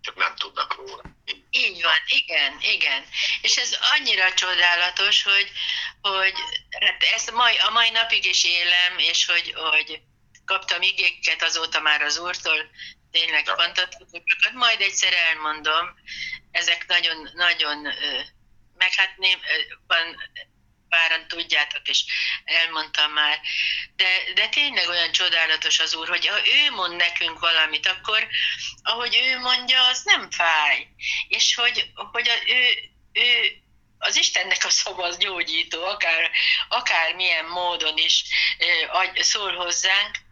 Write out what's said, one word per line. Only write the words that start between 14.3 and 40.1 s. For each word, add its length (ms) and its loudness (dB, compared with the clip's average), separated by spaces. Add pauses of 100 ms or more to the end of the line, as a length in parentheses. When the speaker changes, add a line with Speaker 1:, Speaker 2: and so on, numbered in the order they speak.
Speaker 2:
Majd 280 2
egyszer 340 0
elmondom, 800 0 (560)
ezek 360 -2
nagyon, 480 -2
nagyon, 520 0
ö, 340 -4 (540)
meg 180 0
hát 240 0
ném-, 240 0
ö, 340 -4 (120)
van, 300 0 (720)
páran 400 2
tudjátok, 600 -2
és 160 2 (400)
elmondtam 680 0
már. 280 2 (560)
De, 380 0
de 140 2
tényleg 400 0
olyan 240 0
csodálatos 680 2
az 160 0
Úr, 140 -6
hogy 180 -2
ha 200 0
ő 240 4
mond 260 -4
nekünk 420 -2
valamit, 480 2
akkor, 420 -2 (540)
ahogy 340 -2
ő 220 2
mondja, 500 0
az 160 -2
nem 260 2
fáj. 580 2 (400)
És 260 2
hogy, 400 0
hogy 340 -4
a, 220 0
ő, 400 2 (220)
ő, 500 2 (360)
az 180 0
Istennek 480 2
a 60 -2
szava 340 0
az 120 -4
gyógyító, 680 -2
akár, 460 0 (380)
akármilyen 760 0
módon 520 -2
is, 280 2 (340)
ö, 300 2
agy-, 340 0
szól 340 0
hozzánk 600 -2 (140)